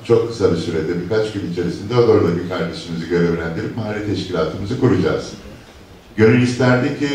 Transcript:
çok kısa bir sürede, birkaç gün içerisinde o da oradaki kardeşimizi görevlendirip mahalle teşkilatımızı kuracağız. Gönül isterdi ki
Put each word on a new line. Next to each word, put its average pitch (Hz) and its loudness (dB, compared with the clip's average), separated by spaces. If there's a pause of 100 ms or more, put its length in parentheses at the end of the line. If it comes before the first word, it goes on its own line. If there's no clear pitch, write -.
çok 101 4
kısa 90 0
bir 85 0
sürede, 82 -4
birkaç 107 -2
gün 98 -6
içerisinde 98 -4
o 117 6
da 110 6
oradaki 87 2
kardeşimizi 82 -6
görevlendirip 85 -2
mahalle 104 -6
teşkilatımızı 95 -4
kuracağız. - 2 (840)
Gönül 123 6
isterdi 127 2
ki 143 -2